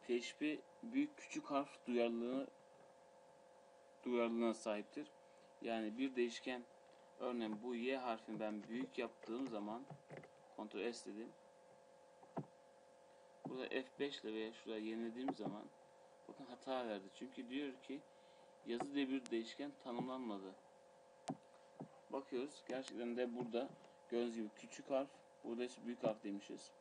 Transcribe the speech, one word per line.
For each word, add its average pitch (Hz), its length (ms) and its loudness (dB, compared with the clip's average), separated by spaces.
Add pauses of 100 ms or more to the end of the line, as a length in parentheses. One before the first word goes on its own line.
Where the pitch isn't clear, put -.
P 120 120 6
H - 200 -6
P 151 200 2 (240)
büyük 135 340 2
küçük - 280 -6
harf - 420 0
duyarlılığı, 120 600 4 (1600)
duyarlılığına 117 500 4
sahiptir. 107 580 -2 (500)
Yani 113 360 2
bir 131 180 2
değişken, 120 480 2 (560)
örneğin 117 440 0
bu 123 120 0
Y 127 220 2
harfini 113 420 0
ben 107 240 0
büyük 123 340 -2
yaptığım 120 500 0
zaman, 110 380 -2 (720)
Ctrl 107 360 0
S 104 200 -8
dedim. 110 160 -6 (2250)
Burada 131 200 0
F 131 160 2 (140)
beş 143 240 0
ile 107 100 0
veya 110 200 0
şuraya 110 260 -4
yenilediğim 113 560 0
zaman 104 280 -4 (640)
bakın - 180 -12
hata 127 420 -2
verdi. 101 260 -2
Çünkü 127 360 -8
diyor 139 320 -2
ki 135 180 -4 (680)
yazı 123 280 0
diye 139 160 4
bir 131 200 2
değişken 113 420 0 (120)
tanımlanmadı. 120 720 -2 (1500)
Bakıyoruz. 135 580 -2
Gerçekten 120 500 -2
de 123 180 2
burada 123 340 2 (400)
gördüğünüz 120 260 2
gibi 107 200 0
küçük - 340 -12
harf, 139 200 4 (340)
burada 117 200 0
ise 120 220 -4
büyük 117 180 -2
harf 110 200 4
demişiz. - 580 -6